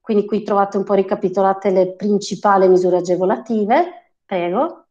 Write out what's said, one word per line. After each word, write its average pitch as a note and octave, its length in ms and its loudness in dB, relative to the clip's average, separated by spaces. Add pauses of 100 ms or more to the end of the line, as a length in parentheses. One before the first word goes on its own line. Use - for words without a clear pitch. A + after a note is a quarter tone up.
quindi G#3 240 0
qui G#3 180 -4
trovate G3+ 340 0
un F#3+ 60 -2
po' G3 120 -2
ricapitolate F#3+ 760 0
le F#3 220 2
principali G3 760 0
misure F3+ 300 4
agevolative. G#3 1120 -2 (160)
Prego. G3 640 -4